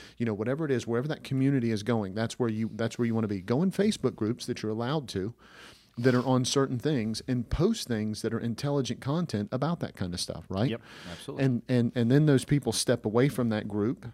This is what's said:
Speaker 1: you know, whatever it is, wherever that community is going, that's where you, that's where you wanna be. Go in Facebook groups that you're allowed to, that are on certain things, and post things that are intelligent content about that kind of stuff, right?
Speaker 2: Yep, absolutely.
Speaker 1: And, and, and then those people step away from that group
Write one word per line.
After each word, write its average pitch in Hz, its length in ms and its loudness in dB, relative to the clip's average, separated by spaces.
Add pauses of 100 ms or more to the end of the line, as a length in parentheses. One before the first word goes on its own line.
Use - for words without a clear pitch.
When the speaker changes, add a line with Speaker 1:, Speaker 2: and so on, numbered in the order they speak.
(180)
Speaker 1:
you 120 80 -2
know, 110 80 0
whatever 123 300 -2
it 143 80 0
is, 120 160 0
wherever 120 220 0
that - 160 -6
community 131 460 2
is 107 120 -2
going, 104 320 0
that's 113 240 -2
where 120 100 2
you, 110 260 -2
that's 113 220 -2
where 123 80 2
you 113 80 2
wanna 113 140 2
be. 101 140 -2
Go 117 200 0
in 190 100 2
Facebook 170 440 0
groups 110 300 -2
that - 180 -6
you're 107 80 -2
allowed 120 380 -2
to, 101 240 -4 (600)
that 120 200 4
are 123 100 2
on 127 180 4
certain 131 360 0
things, 113 480 0
and 123 240 -2
post 220 360 0
things 107 360 -2
that 110 100 -2
are 113 60 0
intelligent 127 600 -2
content 135 520 -2
about 147 300 -2
that - 140 -8
kind 90 200 -6
of 87 40 -6
stuff, 82 300 -8
right? 98 220 0
Speaker 2:
Yep, 117 100 -6 (300)
absolutely. 135 340 -4
Speaker 1:
And, 123 240 2
and, 120 240 4
and 117 180 2
then 151 140 8
those 135 200 6
people 139 260 2
step - 340 0
away 120 240 4
from 123 200 -2
that 107 180 -2
group 104 460 -2